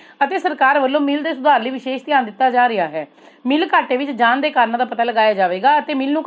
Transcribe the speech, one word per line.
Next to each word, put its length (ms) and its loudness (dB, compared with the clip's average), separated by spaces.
ਅਤੇ 140 -2
ਸਰਕਾਰ 420 2
ਵੱਲੋਂ 200 0
ਮਿਲ 220 0
ਦੇ 120 -4
ਸੁਧਾਰ 280 2
ਲਈ 80 -6
ਵਿਸ਼ੇਸ਼ 340 -8
ਧਿਆਨ 200 0
ਦਿੱਤਾ 260 -2
ਜਾ 180 2
ਰਿਹਾ 200 -2
ਹੈ। 180 -8
ਮਿਲ 280 0
ਘਾਟੇ 220 0
ਵਿੱਚ 160 -4
ਜਾਣ 280 2
ਦੇ 100 -2
ਕਾਰਨਾਂ 280 0
ਦਾ 60 -2
ਪਤਾ 200 -4
ਲਗਾਇਆ 300 2
ਜਾਵੇਗਾ 440 2
ਅਤੇ 160 -4
ਮਿਲ 180 -2
ਨੂੰ 140 0